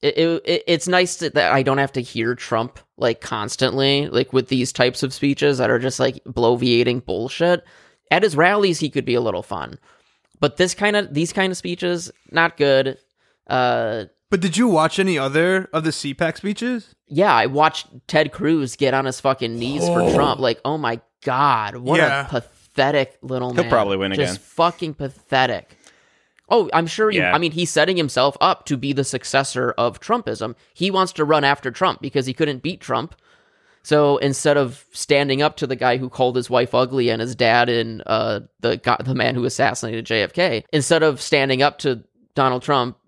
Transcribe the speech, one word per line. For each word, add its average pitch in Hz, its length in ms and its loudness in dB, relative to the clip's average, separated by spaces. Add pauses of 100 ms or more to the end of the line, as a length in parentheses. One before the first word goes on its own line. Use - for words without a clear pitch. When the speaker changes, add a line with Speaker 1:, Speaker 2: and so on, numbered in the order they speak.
Speaker 1:
it, 143 160 0
it, 165 260 2
it, - 220 -2
it's 170 220 0
nice 180 280 2
to, 160 140 -6
that 127 220 2
I 135 100 2
don't 135 160 0
have 139 140 0
to 131 100 -4
hear 117 320 -4
Trump, 120 460 -6 (160)
like, 113 240 -2
constantly, 135 880 -2
like, - 240 -2
with 127 160 0
these 127 240 -2
types 123 300 0
of 135 120 -4
speeches 139 440 0
that 120 120 0
are 123 80 2
just, 123 220 -4
like, 131 240 -2
bloviating 120 800 2
bullshit. 165 600 -2 (460)
At 190 140 2
his 170 120 0
rallies, 185 440 2
he 147 100 -4
could 131 140 -4
be 120 100 -2
a 120 60 2
little 101 220 -4
fun. 78 360 -10 (640)
But 147 160 -2
this 180 180 0
kind 208 220 0
of, 202 180 -2
these 165 180 -2
kind 190 200 -2
of 175 40 -8
speeches, 175 540 -6 (220)
not 165 240 0
good. 135 420 2 (480)
Uh, 117 600 -2 (220)
Speaker 2:
But 196 120 0
did 170 160 -2
you 240 100 4
watch 160 320 2
any 190 180 0
other 165 560 0
of 160 120 -2
the 160 80 0
C 139 220 -6
pac 160 220 -4
speeches? 226 600 -6 (100)
Speaker 1:
Yeah, 175 260 2
I 113 140 4
watched 147 400 0 (220)
Ted 156 240 0
Cruz 151 420 0
get 135 180 0
on 131 120 0
his 131 160 -6
fucking 127 360 -2
knees 139 300 -2
for 175 160 2
Speaker 2:
Oh. 165 120 4
Speaker 1:
Trump. 139 260 2
Like, 117 240 0
oh 147 140 -2
my 117 220 -4 (220)
God, 123 540 0
what 127 240 0
Speaker 2:
Yeah. 139 260 0
Speaker 1:
a - 20 -14
pathetic 135 960 -2
little 127 300 -6
Speaker 3:
He'll 127 100 0
Speaker 1:
man. - 80 -2
Speaker 3:
probably 101 280 2
win 95 160 -2
Speaker 1:
Just 98 240 0
Speaker 3:
again. - 60 -18
Speaker 1:
fucking 165 500 -2
pathetic. 131 840 -2 (720)
Oh, 214 240 2
I'm 165 160 0
sure 214 220 0
you, 196 100 0
Speaker 3:
Yeah. 90 140 2
Speaker 1:
I 147 40 4
mean, 165 140 -2
he's 165 180 -2
setting 160 260 2
himself 139 440 0
up - 260 0
to 147 100 -2
be 139 160 -4
the 135 120 -2
successor 127 720 -2
of 117 220 -2
Trumpism. 120 560 -4 (180)
He 185 160 -2
wants 190 220 0
to 156 120 -2
run 147 200 2
after 139 260 0
Trump 160 320 -2
because 139 240 -2
he 127 80 -6
couldn't 147 300 -2
beat 175 160 -8
Trump. 123 340 -6 (720)
So 147 340 4
instead 139 380 2
of 135 360 -2
standing 139 500 2
up 151 140 0
to 147 100 -6
the 127 80 -2
guy 123 220 0
who 131 120 -6
called 127 280 0
his 123 120 -2
wife 120 240 2
ugly 123 380 2
and 113 100 -2
his 120 140 -4
dad 120 340 4
and, 117 380 -2
uh, 110 340 -2 (200)
the 117 160 0
guy, 123 280 0
the 131 100 -2
man 123 200 0
who 123 100 -2
assassinated 113 600 -2
J 113 160 0
F 90 100 -4
K, 170 400 0
instead 151 300 2
of 156 180 2
standing 135 420 2
up 143 180 2
to 120 240 -4 (320)
Donald 127 260 2
Trump 127 340 0 (120)